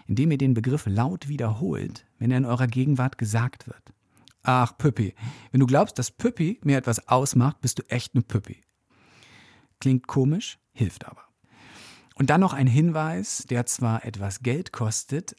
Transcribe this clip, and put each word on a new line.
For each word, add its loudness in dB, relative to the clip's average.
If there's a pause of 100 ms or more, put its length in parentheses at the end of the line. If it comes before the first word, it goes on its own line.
indem 2
ihr 2
den 2
Begriff -2
laut -2
wiederholt, -4 (140)
wenn 0
er 2
in 2
eurer 0
Gegenwart 0
gesagt -4
wird. -20 (500)
„Ach, 2
Püppi, 0 (360)
wenn 4
du 6
glaubst, 2
dass -4
Püppi -2
mir 2
etwas -2
ausmacht, 2
bist -4
du -8
echt -4
'ne 2
Püppi.“ -6 (1160)
Klingt 2
komisch, -2 (120)
hilft -4
aber. -20 (920)
Und 2
dann 6
noch 4
ein 4
Hinweis, 0
der -2
zwar -2
etwas -8
Geld -4
kostet, -6